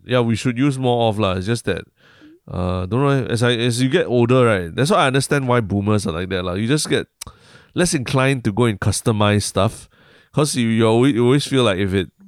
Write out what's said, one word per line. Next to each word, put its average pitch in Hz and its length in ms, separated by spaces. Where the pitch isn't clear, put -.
yeah, 123 140
we 117 160
should 120 220
use 135 200
more 120 320
of 104 80
lah. 98 160
It's 92 140
just 117 180
that, 90 160
uh, 90 380
don't 110 160
know, 139 240
as 113 160
I, 123 120
as 120 280
you 131 80
get 165 160
older, 120 400
right? 90 300
That's 143 160
why 196 60
I 160 100
understand 135 400
why 123 140
boomers 101 440
are 98 80
like 92 160
that 92 160
lah. 90 80
You 107 140
just 151 220
get 120 180
less 175 220
inclined 131 500
to 110 60
go 117 140
and 107 140
customize 104 600
stuff, - 480
'cause 147 240
you, 120 120
you 113 180
always, 117 300
you 120 100
always 135 220
feel 131 160
like 98 160
if 98 160
it, 95 160